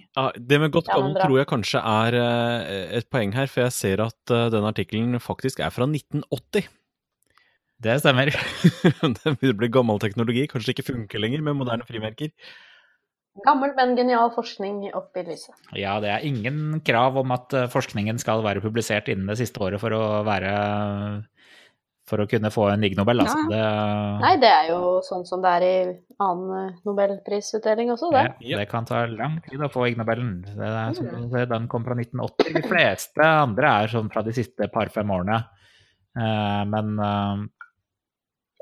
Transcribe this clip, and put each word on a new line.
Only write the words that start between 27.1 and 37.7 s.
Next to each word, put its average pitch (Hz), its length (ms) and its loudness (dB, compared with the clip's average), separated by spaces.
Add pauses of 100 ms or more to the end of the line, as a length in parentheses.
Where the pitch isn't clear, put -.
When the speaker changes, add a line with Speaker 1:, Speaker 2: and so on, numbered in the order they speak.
Speaker 2:
også, 311 180 -2
det. 269 140 6
Speaker 3:
Ja, 127 80 -4 (180)
Speaker 1:
Ja. 180 60 -2
Speaker 3:
det 104 100 -2
kan 117 160 -4
ta 117 220 -2
lang 123 420 -4
tid 131 120 -10
å 147 120 -2
få 123 160 2
Ig 117 80 0
Nobelen. 113 460 -2
Det 101 260 -8
er, 110 240 -4
som 359 140 -6
Speaker 2:
Mm. 120 240 -8
Speaker 3:
du - 80 -
ser, 123 80 0
den 117 220 -4
kom 117 160 -4
fra 123 100 -4
nitten 120 260 -6
åtti. - 320 -8
De 339 160 -2
fleste 147 560 0
andre 139 400 4 (180)
er 110 60 0
sånn 110 240 -4
fra 110 100 -2
de 110 100 -4
siste 107 380 -4
par-fem 104 380 -2
årene. 101 380 0 (680)
Eh, 107 500 0
men, 107 340 -2
eh, 101 460 0 (1160)